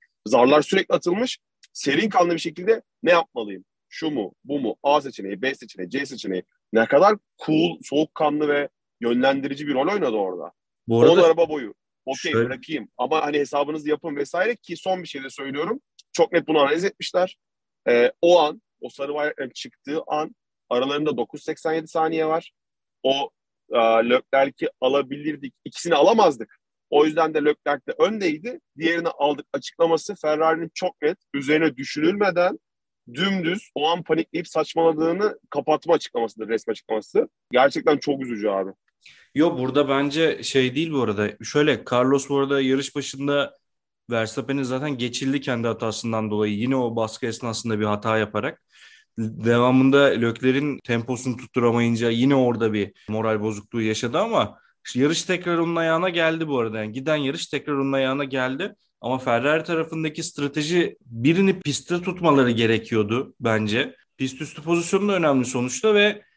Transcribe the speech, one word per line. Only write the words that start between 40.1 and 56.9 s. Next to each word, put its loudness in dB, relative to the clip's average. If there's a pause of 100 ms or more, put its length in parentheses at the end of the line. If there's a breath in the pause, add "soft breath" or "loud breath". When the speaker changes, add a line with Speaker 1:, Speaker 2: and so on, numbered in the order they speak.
Speaker 2:
şey 0
değil -2
bu 0
arada. 0 (140)
Şöyle, 2
Carlos 2
bu 0
arada 0
yarış -2
başında -4 (540)
Verstappen'i -2
zaten -4
geçildi -4
kendi -2
hatasından -4
dolayı. 0
Yine -2
o -2
baskı -4
esnasında -4
bir 0
hata 0
yaparak. -4 (560 soft breath)
Devamında 4
Leclerc'in 0
temposunu -4
tutturamayınca 0
yine 2
orada 2
bir -2 (160 soft breath)
moral -2
bozukluğu -6
yaşadı -2
ama -2 (280 soft breath)
işte -6
yarış 0
tekrar -2
onun -2
ayağına 0
geldi -2
bu -2
arada. -2
Yani -6